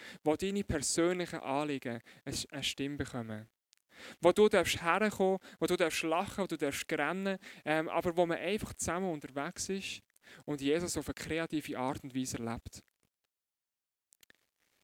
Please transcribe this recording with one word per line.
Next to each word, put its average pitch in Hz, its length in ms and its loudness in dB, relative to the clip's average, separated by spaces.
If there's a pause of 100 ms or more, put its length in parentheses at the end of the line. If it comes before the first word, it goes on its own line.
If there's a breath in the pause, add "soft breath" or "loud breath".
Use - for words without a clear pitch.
(240 loud breath)
wo 135 140 4
deine 196 260 0
persönlichen 170 760 0
Anliegen 135 600 -2 (240 loud breath)
eine, 127 140 -6 (140)
eine 135 120 -8
Stimme 143 320 -4
bekommen. 113 540 -6 (720 loud breath)
Wo 175 100 10
du 208 160 8
darfst 190 340 4
herkommen, 190 580 2 (200 loud breath)
wo 165 60 0
du 180 100 2
darfst 165 280 2
lachen, 180 400 0
wo 175 40 -4
du 160 100 -4
darfst 143 360 -2
rennen, 185 460 0 (260 loud breath)
ähm, 156 240 2
aber 170 260 0
wo 175 100 6
man 165 120 0
einfach 185 380 -4
zusammen 180 360 -2
unterwegs 143 560 -6
ist 190 340 -6 (440 loud breath)
und 147 160 -4
Jesus 165 340 2
auf 151 120 -4
eine 143 80 -6
kreative 156 640 -4
Art 131 260 -2
und 131 120 -8
Weise 131 220 -2
erlebt. 117 440 -6 (2000)